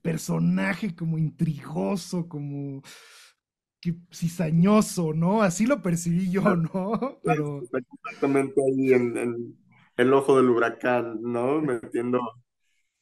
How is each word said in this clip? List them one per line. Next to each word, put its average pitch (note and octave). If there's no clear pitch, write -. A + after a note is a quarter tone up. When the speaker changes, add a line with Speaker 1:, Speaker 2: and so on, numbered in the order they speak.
Speaker 1:
personaje F3
como D#3+
intrigoso, E3
como C#3+
que E3+
cizañoso, E3+
¿no? F3+
Así G3
lo B3+
percibí E3+
yo, F#3+
¿no? F#3+
Pero D3+
Speaker 2:
Exactamente C#3
ahí C3+
en, A#2+
en A#2+
el B2+
ojo C3+
del B2+
huracán, A#2
¿no? A#2+
Metiendo, B2